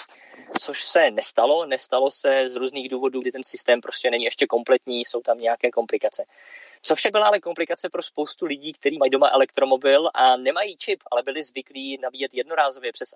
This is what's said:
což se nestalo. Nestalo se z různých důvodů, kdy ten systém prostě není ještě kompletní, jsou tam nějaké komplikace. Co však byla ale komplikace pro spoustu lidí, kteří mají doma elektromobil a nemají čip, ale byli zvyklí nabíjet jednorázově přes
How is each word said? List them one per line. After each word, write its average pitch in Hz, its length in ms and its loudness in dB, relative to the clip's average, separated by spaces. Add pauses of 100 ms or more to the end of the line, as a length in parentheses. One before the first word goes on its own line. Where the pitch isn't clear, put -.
(600)
což - 240 -6
se 156 260 4
nestalo. 127 560 2
Nestalo 135 440 0
se 135 380 0
z 123 80 -8
různých 131 320 -6
důvodů, 131 320 -2
kdy 123 120 -4
ten 131 120 -10
systém 120 360 0
prostě - 300 -4
není 117 140 0
ještě - 220 -2
kompletní, 120 580 2
jsou 120 160 -4
tam 117 180 0
nějaké 117 320 0
komplikace. 110 540 -2 (580)
Co - 120 0
však 208 180 0
byla 208 140 4
ale 208 140 4
komplikace 170 480 -6
pro 170 140 -8
spoustu - 440 -6
lidí, 143 260 -8
kteří 147 260 -4
mají 135 120 4
doma 135 180 6
elektromobil 135 840 4
a 127 220 6
nemají 151 400 -2
čip, - 340 -4
ale 120 120 0
byli 135 220 -6
zvyklí 135 540 -12
nabíjet 131 360 -8
jednorázově 135 580 -2
přes - 240 -12